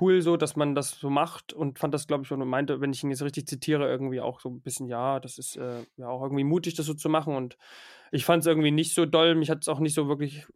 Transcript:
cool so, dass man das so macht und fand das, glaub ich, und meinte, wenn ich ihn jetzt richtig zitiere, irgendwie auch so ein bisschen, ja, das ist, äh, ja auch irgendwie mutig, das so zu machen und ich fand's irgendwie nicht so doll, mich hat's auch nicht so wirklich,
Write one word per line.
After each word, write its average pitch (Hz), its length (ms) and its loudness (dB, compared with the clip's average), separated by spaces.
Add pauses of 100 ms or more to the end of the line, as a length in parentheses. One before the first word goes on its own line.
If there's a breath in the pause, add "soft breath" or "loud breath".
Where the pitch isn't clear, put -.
cool 185 220 6
so, 170 140 4
dass 151 200 -2
man 147 180 2
das 139 160 -2
so - 200 -8
macht 156 420 -2
und 143 260 -4
fand 151 160 -2
das, 147 120 -4
glaub 143 160 -2
ich, 131 100 -10
und 135 160 -4
meinte, 131 320 -2
wenn 139 120 -2
ich 127 120 -8
ihn 143 60 -2
jetzt 135 120 -6
richtig 143 240 -4
zitiere, 143 420 0
irgendwie 131 320 -4
auch 120 200 -4
so 131 80 -8
ein 127 120 -12
bisschen, 131 280 -8
ja, 127 320 -2
das 127 180 -14
ist, - 180 -12
äh, 120 280 -8 (120)
ja 127 120 -14
auch 127 140 -8
irgendwie 139 220 0
mutig, 165 300 0
das 151 120 -4
so 156 80 -2
zu 156 140 -4
machen 156 280 0
und 127 200 -6 (540 loud breath)
ich 139 140 -2
fand's 165 220 4
irgendwie 156 260 4
nicht 160 220 2
so 170 120 4
doll, 160 280 6
mich 156 160 2
hat's 160 180 -2
auch 147 120 0
nicht 156 140 0
so 147 140 0
wirklich, 147 480 -4